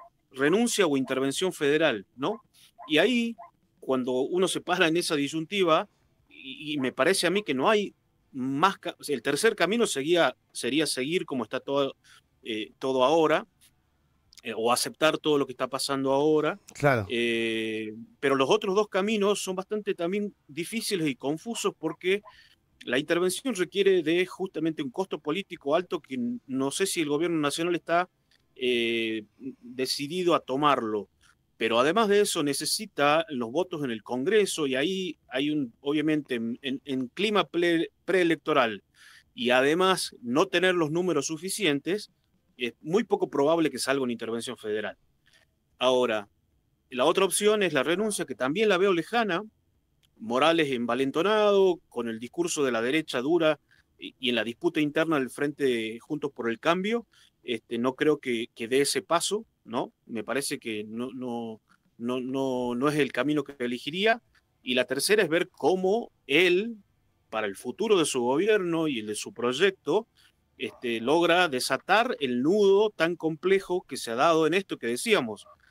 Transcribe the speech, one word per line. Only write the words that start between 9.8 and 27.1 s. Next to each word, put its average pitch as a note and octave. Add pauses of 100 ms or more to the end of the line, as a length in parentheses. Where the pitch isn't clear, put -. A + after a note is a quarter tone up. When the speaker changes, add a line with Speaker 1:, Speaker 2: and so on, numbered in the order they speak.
Speaker 1:
seguía, D3 (160)
sería C#3+
seguir D#3+
como B2+
está B2+
todo, C#3 (460)
eh, G#2+
todo C3
ahora, D#3 (960)
eh, A2+
o A#2
aceptar D#3
todo D3+
lo C#3
que C3
está C3
pasando C3+
ahora. D3+ (140)
Speaker 2:
Claro. B2+
Speaker 1:
Eh, A2+ (260)
pero C#3
los C3
otros G3+
dos G#3
caminos G3+
son F#3
bastante G3+
también G3 (140)
difíciles E3+
y C3
confusos E3+
porque F3+ (600)
la A#2+
intervención F3
requiere F#3
de E3+
justamente E3
un C#3
costo F#3
político D#3
alto F3
que C3
n-, A#2+
no C3
sé F#3+
si F3+
el C#3+
gobierno E3